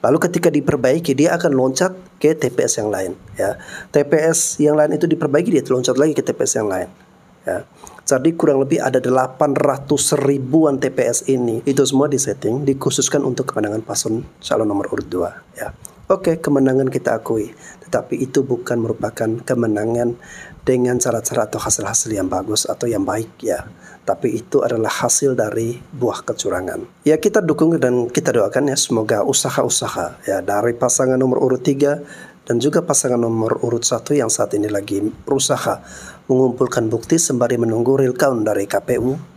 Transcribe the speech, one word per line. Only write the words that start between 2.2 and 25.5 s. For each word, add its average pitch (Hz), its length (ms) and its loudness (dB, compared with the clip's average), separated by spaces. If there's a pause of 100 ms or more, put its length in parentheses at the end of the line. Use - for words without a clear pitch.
ke 151 80 6
T 156 240 0
P - 80 0
S 117 160 0
yang 107 160 -2
lain, 95 240 -6 (160)
ya. 95 240 -2 (320)
T 143 160 2
P 156 160 4
S 160 400 0
yang 151 160 4
lain 151 160 4
itu 165 160 2
diperbaiki, 160 400 2
dia 139 160 2
loncat 127 320 2
lagi 151 160 4
ke 131 80 0
T - 80 -2
P - 160 -2
S 117 160 -2
yang 107 80 -2
lain, 92 160 -4 (560)
ya. - 240 -4 (400)
Jadi 143 320 2
kurang 139 240 4
lebih 139 160 0
ada 127 240 2
delapan 131 480 2
ratus 135 640 0
ribuan 139 640 2
T 131 160 -2
P 120 160 2
S - 160 -4
ini. 120 400 0
Itu 139 160 2
semua 135 240 4
disetting, 127 560 -2
dikhususkan 135 640 0
untuk 127 240 -2
kemenangan 107 320 -4
paslon 110 400 -4 (160)
calon 110 320 0
nomor 101 240 -2
urut - 160 -6
dua, 85 320 -4 (160)
ya. - 160 -10 (320)
Oke, 170 320 2
kemenangan 135 480 2
kita 123 320 -2
akui, 110 320 -4 (320)
tetapi - 400 -4
itu 135 240 0
bukan 123 320 -2
merupakan 113 480 -4 (160)
kemenangan 117 720 0 (480)
dengan 123 400 2
cara-cara 117 480 -2
atau 113 80 -6
hasil-hasil 110 560 -4
yang 95 160 -2
bagus 98 400 -2
atau - 160 -4
yang 107 160 0
baik, 107 400 -6
ya. 104 240 -4 (400)
Tapi 117 320 -2
itu - 240 0
adalah 113 400 -2
hasil 131 320 2
dari 113 400 -2